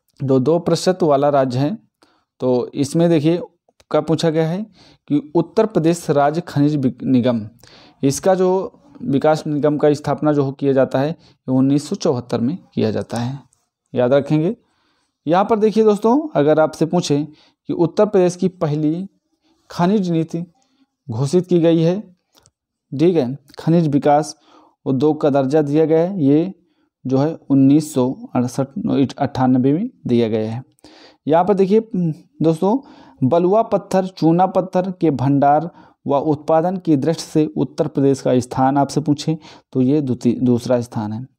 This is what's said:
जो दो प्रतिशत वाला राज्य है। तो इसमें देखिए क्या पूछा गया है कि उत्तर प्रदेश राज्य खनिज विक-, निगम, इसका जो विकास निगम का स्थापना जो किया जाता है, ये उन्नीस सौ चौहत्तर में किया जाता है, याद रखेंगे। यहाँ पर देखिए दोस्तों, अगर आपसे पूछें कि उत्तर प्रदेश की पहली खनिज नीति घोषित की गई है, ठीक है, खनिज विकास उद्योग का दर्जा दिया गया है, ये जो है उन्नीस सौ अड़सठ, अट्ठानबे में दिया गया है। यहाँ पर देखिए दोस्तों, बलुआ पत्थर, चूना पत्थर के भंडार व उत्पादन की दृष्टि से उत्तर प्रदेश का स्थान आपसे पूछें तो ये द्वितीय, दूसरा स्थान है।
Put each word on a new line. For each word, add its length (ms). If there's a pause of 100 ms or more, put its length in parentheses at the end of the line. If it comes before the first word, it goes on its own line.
(200)
जो 200
दो 200
प्रतिशत 440
वाला 260
राज्य 300
है। 180 (640)
तो 340
इसमें 340
देखिए 280 (540)
क्या 100
पूछा 280
गया 180
है 160 (460)
कि 120 (140)
उत्तर 300
प्रदेश 460
राज्य 320
खनिज 340
विक-, 260
निगम, 420 (580)
इसका 320
जो 140 (540)
विकास 440
निगम 300
का 160
स्थापना 400
जो 200
किया 200
जाता 260
है, 100
ये 420
उन्नीस 380
सौ 80
चौहत्तर 420
में 180 (160)
किया 180
जाता 260
है, 220 (540)
याद 200
रखेंगे। 420 (720)
यहाँ 200
पर 140
देखिए 240
दोस्तों, 340 (140)
अगर 280
आपसे 260
पूछें 400
कि 500
उत्तर 300
प्रदेश 300
की 140
पहली 580 (600)
खनिज 420
नीति 340 (640)
घोषित 400
की 120
गई 220
है, 180 (920)
ठीक 240
है, 220 (200)
खनिज 300
विकास 480 (500)
उद्योग 360
का 100
दर्जा 320
दिया 220
गया 140
है, 240
ये 300 (520)
जो 120
है 160 (120)
उन्नीस 480
सौ 180 (240)
अड़सठ, 320 (460)
अट्ठानबे 600
में 160 (180)
दिया 220
गया 220
है। 120 (640)
यहाँ 180
पर 80
देखिए 260 (640)
दोस्तों, 380 (440)
बलुआ 400
पत्थर, 440
चूना 400
पत्थर 440
के 220
भंडार 560 (360)
व 180
उत्पादन 540
की 200
दृष्टि 260
से 220 (120)
उत्तर 320
प्रदेश 320
का 180
स्थान 380
आपसे 240
पूछें 340 (380)
तो 80
ये 200
द्वितीय, 340
दूसरा 460
स्थान 320
है। 120 (140)